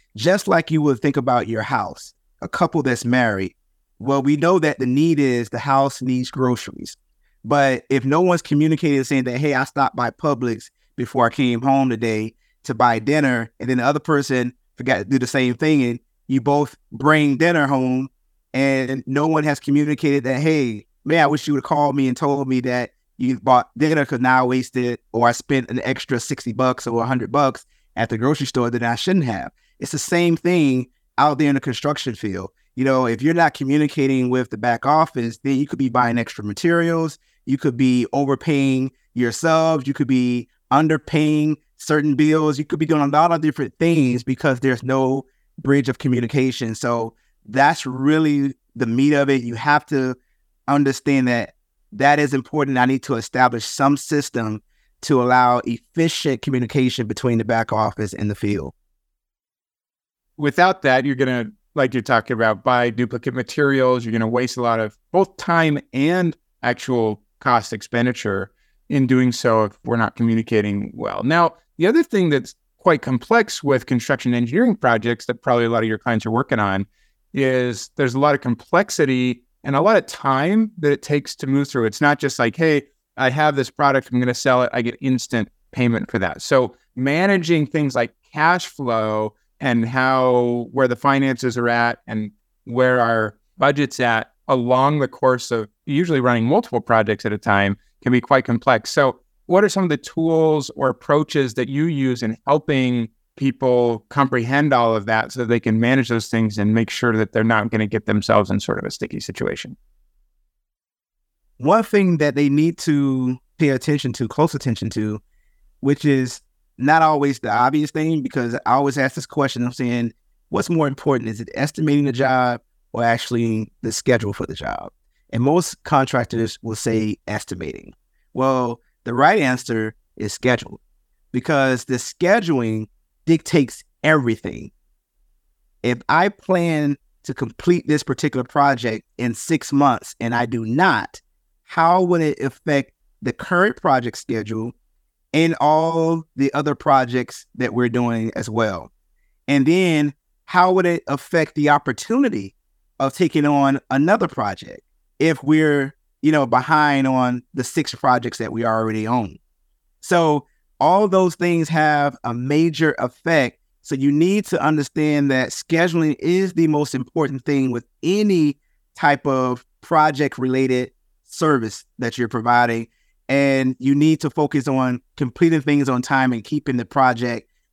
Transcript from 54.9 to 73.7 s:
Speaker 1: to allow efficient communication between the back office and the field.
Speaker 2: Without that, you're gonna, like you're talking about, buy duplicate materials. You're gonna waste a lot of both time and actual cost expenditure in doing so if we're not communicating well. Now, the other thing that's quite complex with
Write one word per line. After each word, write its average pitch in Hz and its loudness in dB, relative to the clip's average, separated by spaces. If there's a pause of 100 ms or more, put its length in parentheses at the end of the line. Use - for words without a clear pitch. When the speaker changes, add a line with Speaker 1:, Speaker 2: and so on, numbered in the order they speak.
Speaker 1:
to 131 2
allow 123 4
efficient 143 -2
communication 127 -2
between 117 -2
the 107 -2
back 113 -2
office 107 -2
and 104 -4
the 101 -4
field. 98 -4 (1600)
Speaker 2:
Without 175 2
that, 131 4
you're 139 -2
gonna, 123 -2 (220)
like 135 0
you're 120 -2
talking 120 0
about, 107 0
buy 120 2
duplicate 120 -4
materials. 127 0
You're 110 -6
gonna 113 0
waste 120 -2
a 123 -6
lot 117 0
of 107 -6 (140)
both 190 0
time 160 0 (140)
and 165 0 (240)
actual 120 -2 (160)
cost 117 0
expenditure 110 -4 (380)
in 135 2
doing 127 4
so 113 0
if - -8
we're 117 -2
not 110 -2
communicating 110 0
well. 95 -8
Now, 165 2 (220)
the 165 2
other 302 4
thing 185 0
that's 139 -2 (220)
quite 165 2
complex 220 0
with 135 0